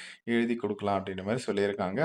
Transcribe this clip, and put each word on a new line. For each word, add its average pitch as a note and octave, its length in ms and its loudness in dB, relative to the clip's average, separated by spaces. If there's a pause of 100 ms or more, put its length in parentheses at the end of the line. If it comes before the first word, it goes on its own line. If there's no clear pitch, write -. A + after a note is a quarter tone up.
(260)
எழுதி A#2 300 2
கொடுக்கலாம் G2+ 420 0
அப்படின்ற F#2+ 260 -6
மாதிரி A#2+ 180 0
சொல்லியிருக்காங்க. G2+ 640 0